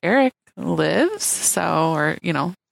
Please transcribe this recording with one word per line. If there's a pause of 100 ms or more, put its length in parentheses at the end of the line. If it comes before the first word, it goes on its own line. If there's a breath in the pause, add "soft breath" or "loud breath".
Eric (260)
lives.
So,
or,
you
know, (200)